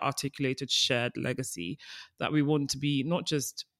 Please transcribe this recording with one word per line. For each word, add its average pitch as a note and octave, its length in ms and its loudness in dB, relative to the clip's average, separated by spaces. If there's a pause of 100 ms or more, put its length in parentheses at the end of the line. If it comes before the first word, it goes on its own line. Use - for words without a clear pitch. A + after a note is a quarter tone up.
articulated, C3+ 680 -2
shared B2 460 2
legacy B2+ 640 -4 (400)
that - 140 0
we D3+ 80 6
want C#3+ 300 2
to C3+ 60 -4
be C#3+ 260 2
not E3+ 220 0
just - 400 -2 (140)